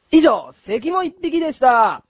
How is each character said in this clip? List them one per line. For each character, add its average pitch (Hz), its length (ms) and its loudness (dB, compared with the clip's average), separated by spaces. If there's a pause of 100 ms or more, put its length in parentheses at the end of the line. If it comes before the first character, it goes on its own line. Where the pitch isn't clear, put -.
(100)
以 320 100 6
上、 196 320 0 (140)
関 220 240 -6
も 370 140 -4
一 339 160 -10
匹 330 180 -4
で 320 140 -4
し - 80 -10
た。 233 500 2